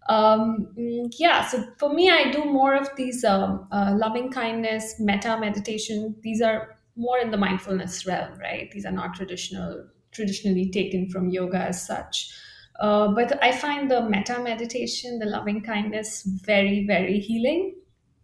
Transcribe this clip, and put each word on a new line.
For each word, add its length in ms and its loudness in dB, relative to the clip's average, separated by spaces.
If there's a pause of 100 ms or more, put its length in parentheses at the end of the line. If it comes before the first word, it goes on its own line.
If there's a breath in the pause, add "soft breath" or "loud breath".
Um, 680 4
mm, 420 -4
yeah, 280 4
so 180 -2 (140)
for 160 2
me, 160 6
I 220 6
do 120 0
more 300 4
of 220 2
these, 280 -4
um, 460 2
uh, 260 2
loving 340 0
kindness, 680 -4
metta 400 0
meditation. 840 -4
These 200 -2
are 340 0 (200)
more 220 0
in 120 0
the 80 -2
mindfulness 680 -2
realm, 340 -4
right? 320 -8
These 120 -10
are 80 -6
not 220 -6
traditional, 720 -10 (260)
traditionally 580 0
taken 380 -2
from 220 -2
yoga 280 -2
as 280 -4
such. 440 -8 (500 loud breath)
Uh, 280 4
but 340 2
I 100 6
find 380 -2
the 120 2
metta 400 -2
meditation, 760 -6
the 80 -4
loving 360 -4
kindness, 640 -6
very, 600 2
very 340 2
healing, 560 -2 (480)